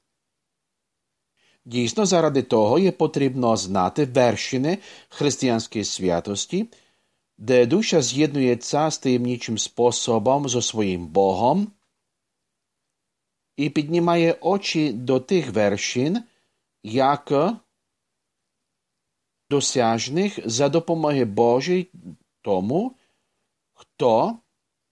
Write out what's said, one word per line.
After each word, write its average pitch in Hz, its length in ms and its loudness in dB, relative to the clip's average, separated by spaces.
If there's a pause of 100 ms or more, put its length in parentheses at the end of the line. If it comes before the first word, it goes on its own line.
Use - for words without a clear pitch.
(1700)
Дійсно, 123 400 -2
заради 156 360 2
того 113 380 2
є 190 120 2
потрібно 131 680 0
знати 95 480 0
вершини 131 720 0 (320)
християнської 117 760 -2
святості, 98 840 -4 (680)
де 123 280 4
душа 170 360 2
з'єднується 139 880 0
з - 60 -6
таємничим 123 600 -2
способом 123 920 0
зі 120 120 -2
своїм 95 460 -4
Богом 98 640 2 (1900)
і 143 120 0
піднімає 165 720 2
очі 165 520 -2
до 123 260 0
тих 147 320 -2
вершин, 123 720 0 (600)
як 131 480 0 (2250)
досяжних 127 1000 0
за 135 200 0
допомоги 160 560 0
Божої 123 680 0 (500)
тому, 117 540 -2 (800)
хто 143 640 -2 (520)